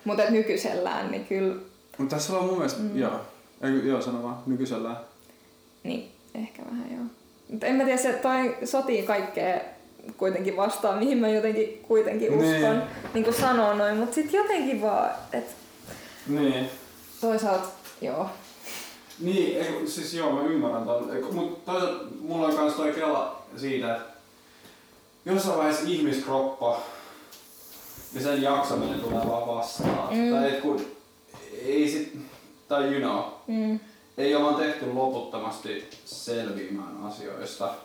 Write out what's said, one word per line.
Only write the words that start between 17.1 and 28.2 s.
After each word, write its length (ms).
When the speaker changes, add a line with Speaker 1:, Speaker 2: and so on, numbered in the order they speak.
Speaker 1:
toisaalta, 480
joo. 260
Speaker 2:
Niin, 380
ei, 280
siis 280
joo, 180
mä 100
ymmärrän 420
ton. 320
Ei, 60
mut 420
toisaalta 400
mulla 260
on 100
kans 180
toi 180
kela 500
siitä, 400
että 140
jossain 340
vaiheessa 280
ihmiskroppa 920
ja 60